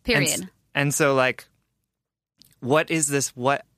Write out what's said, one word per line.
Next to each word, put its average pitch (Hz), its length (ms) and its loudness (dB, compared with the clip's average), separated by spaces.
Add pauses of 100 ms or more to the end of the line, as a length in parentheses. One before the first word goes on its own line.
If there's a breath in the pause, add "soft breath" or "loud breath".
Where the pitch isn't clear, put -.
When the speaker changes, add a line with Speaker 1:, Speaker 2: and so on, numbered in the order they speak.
Speaker 1:
And - 180 2
s-, 160 140 -2
Speaker 2:
Period. 185 120 -10 (240)
Speaker 1:
and 143 200 0
so, 143 200 2
like, 127 320 0 (1160)
what 151 300 2
is 156 160 0
this, 139 280 -2
what, 131 300 -2 (120)